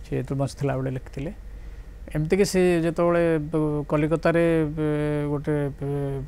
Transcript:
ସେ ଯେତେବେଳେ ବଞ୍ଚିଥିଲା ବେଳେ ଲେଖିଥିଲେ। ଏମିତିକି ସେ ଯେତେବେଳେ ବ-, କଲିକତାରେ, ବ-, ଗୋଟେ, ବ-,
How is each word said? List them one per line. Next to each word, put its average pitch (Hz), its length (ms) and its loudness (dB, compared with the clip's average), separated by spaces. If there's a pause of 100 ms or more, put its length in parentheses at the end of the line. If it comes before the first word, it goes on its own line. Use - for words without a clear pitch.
ସେ - 60 -16
ଯେତେବେଳେ 135 300 -4
ବଞ୍ଚିଥିଲା 135 360 -2
ବେଳେ 131 140 -2
ଲେଖିଥିଲେ। 139 440 -8 (840)
ଏମିତିକି 175 280 2
ସେ 180 380 4
ଯେତେବେଳେ 170 560 4
ବ-, 151 500 0
କଲିକତାରେ, 160 760 4
ବ-, 151 640 0
ଗୋଟେ, 147 400 0
ବ-, 139 600 -4